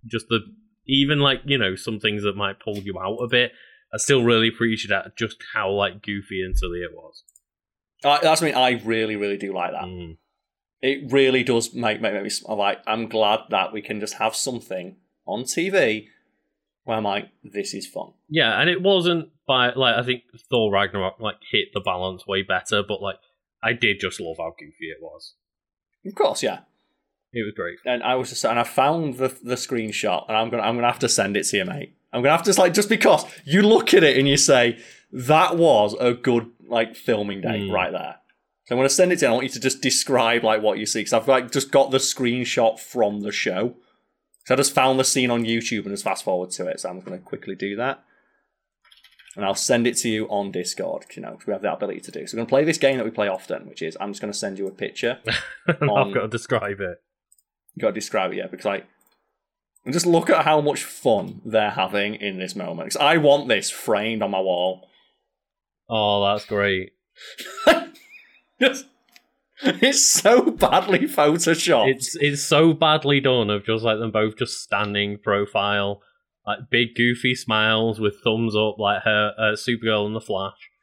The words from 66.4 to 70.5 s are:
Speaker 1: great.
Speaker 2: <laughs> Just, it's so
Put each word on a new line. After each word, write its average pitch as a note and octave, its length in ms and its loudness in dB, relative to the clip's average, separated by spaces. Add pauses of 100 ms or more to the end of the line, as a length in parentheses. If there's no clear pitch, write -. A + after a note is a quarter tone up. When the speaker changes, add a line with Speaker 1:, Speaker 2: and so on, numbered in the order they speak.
Speaker 1:
great. G2+ 460 -2 (720)
Speaker 2:
<laughs> - 60 8 (880)
Just, C4+ 260 0 (760)
it's C4+ 420 2
so - 460 6